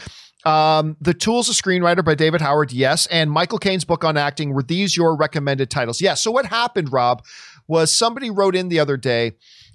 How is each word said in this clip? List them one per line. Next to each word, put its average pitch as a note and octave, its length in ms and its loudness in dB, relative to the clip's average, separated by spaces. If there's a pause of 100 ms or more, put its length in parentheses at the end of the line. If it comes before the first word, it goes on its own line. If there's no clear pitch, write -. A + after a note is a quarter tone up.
(460)
Um, D#3 560 2
The E3+ 140 0
Tool's A#3 340 0
a - 20 -2
Screenwriter F3+ 540 0
by D#3+ 100 2
David D#3 260 2
Howard, C#3+ 300 0
yes, C3 360 0
and D#3+ 240 0
Michael F3+ 280 0
Caine's F#3+ 260 -2
book E3+ 200 -2
on D#3 120 0
acting. C#3+ 360 -2
Were C3+ 100 0
these F3 320 -2
your E3 220 2
recommended C#3 520 -2
titles? A#2+ 300 -4
Yes. E3+ 220 0
So A3 100 -2
what B3+ 140 0
happened, G#3 480 -4
Rob, B2 300 2 (440)
was D#3+ 260 2
somebody A#3 360 -2
wrote G3 260 2
in F#3 140 -2
the E3+ 100 2
other C#3+ 180 0
day A#2 360 -2 (420)